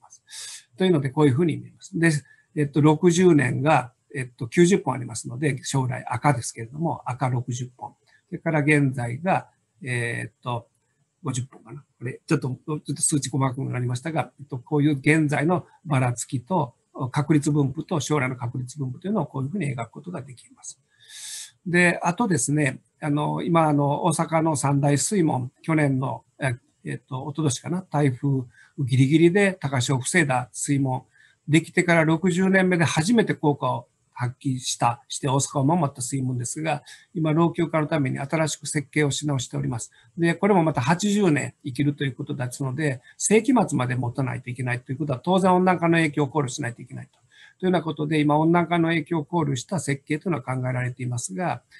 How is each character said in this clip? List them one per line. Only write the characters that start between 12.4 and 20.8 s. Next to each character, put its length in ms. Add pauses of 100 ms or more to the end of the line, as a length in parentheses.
ち 40 (140)
ょ 80
っ 60
と 200
数 180
値 100
細 140
か 100
く 100
な 160
り 60
ま 100
し 60
た 100
が、 280
え 40
っ 40
と、 100
こ 200
う 60
い 80
う 60
現 320
在 160
の 200 (200)
ば 140
ら 140
つ 120
き 160
と、 320 (380)
確 220
率 180
分 200
布 140
と 140
将 200
来 80
の 80
確 220
率 200
分 140
布 80
と 80
い 40
う 20
の 80
を 40
こ 140
う 40
い 20
う 40
ふ 60
う 40
に 80
描 180
く 60
こ 100
と 100
が 100
で 140
き 180
ま 100
す。 160 (840)